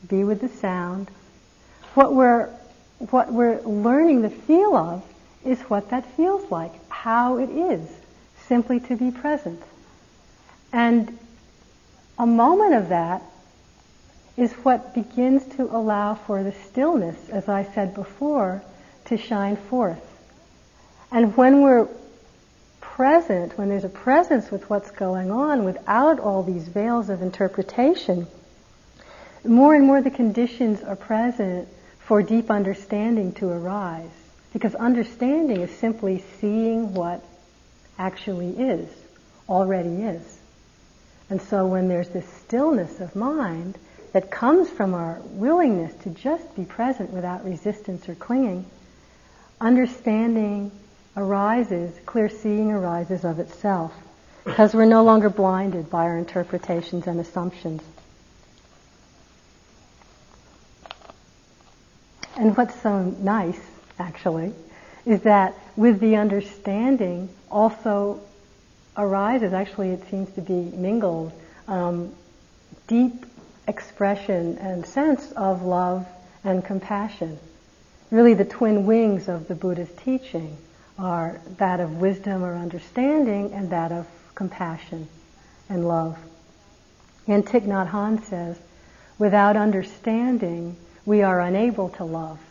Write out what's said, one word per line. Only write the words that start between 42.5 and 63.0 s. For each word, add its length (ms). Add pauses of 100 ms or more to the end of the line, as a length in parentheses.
of 160
mind 640 (340)
that 200
comes 380
from 240
our 300
willingness 720 (100)
to 60
just 460
be 100
present 460
without 340
resistance 640
or 60
clinging, 500 (960)
understanding 1120 (440)
arises, 800 (120)
clear 220
seeing 440
arises 520
of 160
itself, 540 (500)
because 300
we're 120
no 180
longer 260
blinded 600
by 140
our 140
interpretations 880
and 120
assumptions. 640 (4000)
And 220
what's 240
so 220